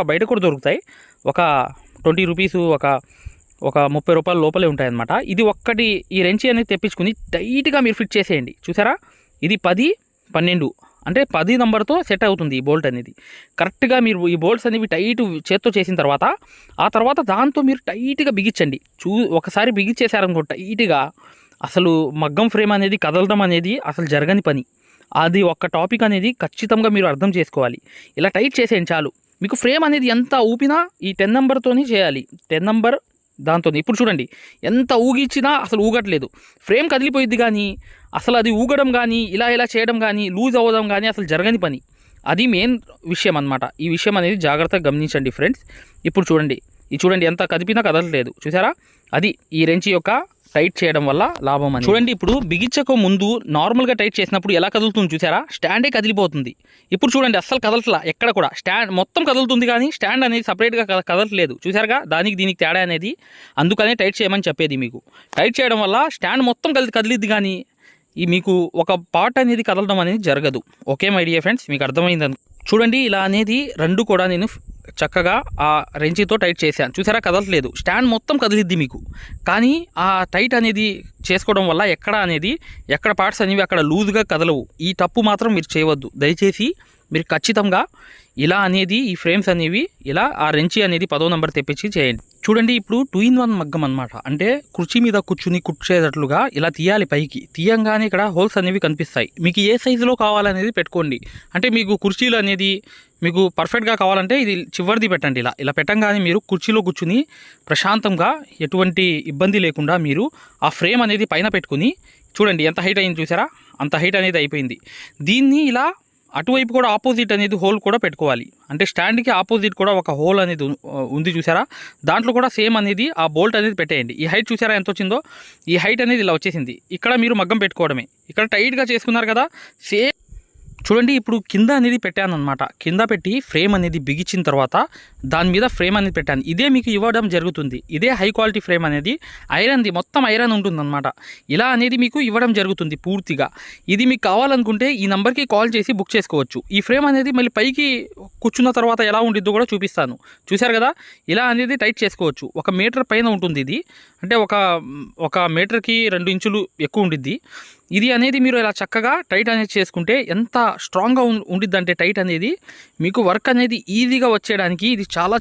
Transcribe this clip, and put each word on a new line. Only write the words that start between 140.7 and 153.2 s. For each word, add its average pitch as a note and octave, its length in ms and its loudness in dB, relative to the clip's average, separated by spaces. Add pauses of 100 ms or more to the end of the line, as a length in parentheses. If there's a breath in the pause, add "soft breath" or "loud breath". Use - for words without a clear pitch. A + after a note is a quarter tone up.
ఇలా A#3 220 2
అనేది B3 280 0
మీకు A#3+ 140 -2 (100)
ఇవ్వడం A#3 300 2
జరుగుతుంది F3+ 480 -2
పూర్తిగా. F3 400 -2 (480 loud breath)
ఇది A#3 160 4
మీకు B3 200 0
కావాలనుకుంటే A#3+ 580 2 (140)
ఈ G3 120 0
నంబర్కి B3 400 0
కాల్ A3+ 220 2
చేసి G#3+ 240 0
బుక్ - 160 -8
చేసుకోవచ్చు. D3 440 -2 (180)
ఈ G3+ 100 2
ఫ్రేమ్ C#4+ 220 2
అనేది C4+ 280 2
మళ్ళీ B3 200 0
పైకి C4+ 280 0 (580)
కూర్చున్న B3 360 2
తర్వాత A#3 200 2 (120)
ఎలా A3 160 2
ఉండిద్దో G3+ 300 0
కూడా A#3+ 140 0
చూపిస్తాను. F3 440 -4 (340 loud breath)
చూశారు A#3 280 2
కదా, B3 120 2 (440 loud breath)
ఇలా A#3+ 200 0
అనేది B3 300 -2
టైట్ A3 200 -2
చేసుకోవచ్చు. D#3+ 420 -4 (160)
ఒక - 80 -4 (100)
మీటర్ A#3+ 320 0
పైన A3+ 140 2 (100)